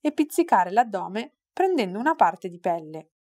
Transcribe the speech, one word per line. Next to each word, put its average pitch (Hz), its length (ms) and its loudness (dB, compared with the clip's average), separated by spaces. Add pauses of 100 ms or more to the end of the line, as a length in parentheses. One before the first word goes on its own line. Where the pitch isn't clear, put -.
e 294 100 0
pizzicare 294 580 2
l'addome 208 680 -2 (160)
prendendo 262 460 0
una 302 160 0
parte 185 340 2
di 175 100 -14
pelle. 160 520 -6 (120)